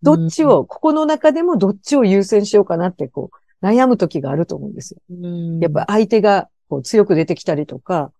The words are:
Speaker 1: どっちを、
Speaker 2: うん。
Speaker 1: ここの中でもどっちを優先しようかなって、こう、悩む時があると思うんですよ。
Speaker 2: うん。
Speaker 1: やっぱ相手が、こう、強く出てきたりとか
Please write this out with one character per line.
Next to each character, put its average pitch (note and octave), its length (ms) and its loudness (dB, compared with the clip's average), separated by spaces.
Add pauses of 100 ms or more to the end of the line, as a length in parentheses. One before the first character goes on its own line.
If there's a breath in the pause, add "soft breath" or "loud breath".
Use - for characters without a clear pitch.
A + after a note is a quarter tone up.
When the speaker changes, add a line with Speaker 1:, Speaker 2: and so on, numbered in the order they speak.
Speaker 1:
ど C#4+ 100 6
っ E3 160 0
ち D#4 160 -2
を、 G3+ 160 6
Speaker 2:
う - 40 -2
ん。 - 20 -20
Speaker 1:
こ - 120 -18
こ D#4 140 2
の D#4 140 0
中 D#4 240 2
で D#4 100 -2
も E4+ 160 0
ど F#3+ 120 2
っ G3+ 120 -4
ち - 160 -4
を B3+ 80 4
優 G3 180 2
先 G3+ 220 0
し G3+ 100 -2
よ G#3 60 6
う F#3+ 40 2
か F3 120 -4
な F3 120 -2
っ F3+ 40 -12
て、 C#3+ 140 -10
こ - 240 -12 (300 soft breath)
う、 - 40 -4
悩 A#3+ 220 2
む B3 100 2
時 D#3+ 240 -2
が C3+ 80 -6
あ C#3 60 -4
る E3 100 -2
と E3 100 -10
思 C#3+ 120 -12
う - 20 -10
ん - 60 -16
で - 60 -16
す - 120 -18
よ。 - 60 -20 (100)
Speaker 2:
う F3 180 -14
ん。 E3+ 320 -8
Speaker 1:
や E3 100 0
っ - 20 -6
ぱ - 160 -4
相 G#3+ 200 0
手 G#3+ 140 2
が、 G3+ 280 2 (200)
こ D3 80 -6
う、 C3+ 60 -8
強 G#3 220 2
く G3 100 2
出 D#3+ 100 0
て E3 80 -4
き - 100 -10
た D#3+ 120 -4
り D3 100 -6
と C3 140 -16
か D#3+ 400 -6